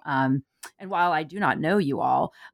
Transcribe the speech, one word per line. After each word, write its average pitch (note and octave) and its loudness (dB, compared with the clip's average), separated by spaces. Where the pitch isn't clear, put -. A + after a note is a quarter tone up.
Um, C3+ 0
and F#3+ -14
while F3 2
I D#3 0
do D#3+ -10
not D#3+ 0
know E3+ 2
you C#3 0
all, C3+ 0